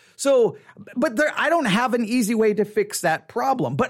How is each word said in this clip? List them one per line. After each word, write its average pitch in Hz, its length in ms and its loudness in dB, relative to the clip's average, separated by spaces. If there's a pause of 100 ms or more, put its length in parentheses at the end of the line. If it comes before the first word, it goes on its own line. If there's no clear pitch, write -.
(180)
So, 254 400 2 (380)
but 247 200 -2
there, 302 200 0
I 254 140 -2
don't 330 160 2
have 226 300 0
an 240 100 -2
easy 233 300 0
way 214 180 4
to 208 100 0
fix 202 380 -4
that 160 260 -2
problem. 156 480 -2
But 254 140 0